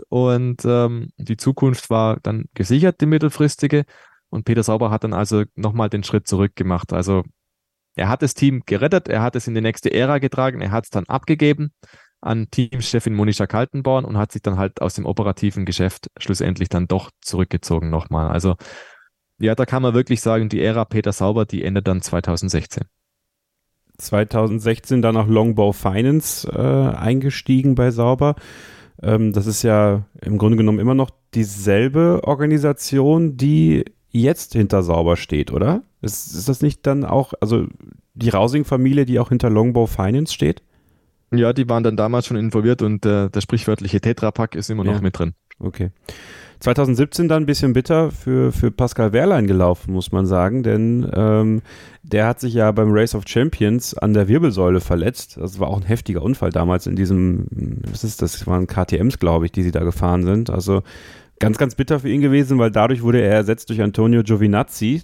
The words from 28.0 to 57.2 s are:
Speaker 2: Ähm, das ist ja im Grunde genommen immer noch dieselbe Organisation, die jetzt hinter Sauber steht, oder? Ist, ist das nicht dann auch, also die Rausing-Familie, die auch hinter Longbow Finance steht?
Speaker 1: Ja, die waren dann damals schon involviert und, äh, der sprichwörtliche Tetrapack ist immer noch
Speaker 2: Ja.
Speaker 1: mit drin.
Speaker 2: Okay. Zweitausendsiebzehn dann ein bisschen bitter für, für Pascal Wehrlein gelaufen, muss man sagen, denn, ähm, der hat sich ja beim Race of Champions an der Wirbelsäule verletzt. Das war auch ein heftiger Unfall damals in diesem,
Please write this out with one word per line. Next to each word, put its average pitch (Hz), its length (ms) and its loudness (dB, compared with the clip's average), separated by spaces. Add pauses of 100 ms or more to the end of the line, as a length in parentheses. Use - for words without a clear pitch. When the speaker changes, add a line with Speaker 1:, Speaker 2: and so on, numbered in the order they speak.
Speaker 2:
Ähm, 110 280 2
das 101 140 0
ist 107 160 -4
ja 104 440 2 (140)
im 107 200 -2
Grunde 110 180 4
genommen 107 220 4
immer 123 160 2
noch 135 160 0 (240)
dieselbe 113 880 2
Organisation, 143 1120 2
die 151 480 4 (240)
jetzt 131 440 0
hinter 101 280 2
Sauber 85 340 2
steht, 73 360 -2
oder? 131 320 0 (180)
Ist, - 320 -10
ist 98 160 -6
das 131 120 -4
nicht 147 260 -2
dann 139 180 0
auch, - 340 -2
also 107 280 0 (480)
die 113 140 0
Rausing-Familie, 131 760 2
die 123 140 2
auch 117 100 0
hinter 123 220 2
Longbow 117 340 4
Finance 113 480 0
steht? - 300 -2 (680)
Speaker 1:
Ja, 120 200 4
die 127 160 -2
waren 117 160 2
dann 110 140 0
damals 117 300 0
schon 120 100 -4
involviert 113 440 0
und, 107 240 -2
äh, 101 240 2
der 101 120 -4
sprichwörtliche 104 580 -2
Tetrapack 113 560 -2
ist 92 140 -8
immer 107 160 -4
noch 104 80 2
Speaker 2:
Ja. 104 80 -2
Speaker 1:
mit 92 160 -2
drin. 85 160 -4 (260)
Speaker 2:
Okay. 92 320 -6 (680)
Zweitausendsiebzehn 139 680 2
dann 156 160 2
ein - 40 -4
bisschen 139 260 2
bitter 156 380 2
für, 127 420 0
für 117 180 0
Pascal 117 400 0
Wehrlein 131 360 2
gelaufen, 92 440 2
muss 92 220 -4
man 95 140 0
sagen, 95 360 0
denn, 113 500 0
ähm, 110 480 2 (420)
der - 240 0
hat 120 120 -2
sich 123 140 -4
ja 110 180 4
beim 107 200 2
Race 110 240 2
of 101 120 -6
Champions 117 680 0
an 104 180 0
der 101 160 4
Wirbelsäule 95 500 2
verletzt. 87 580 -2
Das 92 220 -8
war 90 80 0
auch 98 100 -2
ein 95 80 -4
heftiger 98 360 -2
Unfall 92 300 -2
damals 87 360 0
in 90 80 -4
diesem, 92 520 0 (420)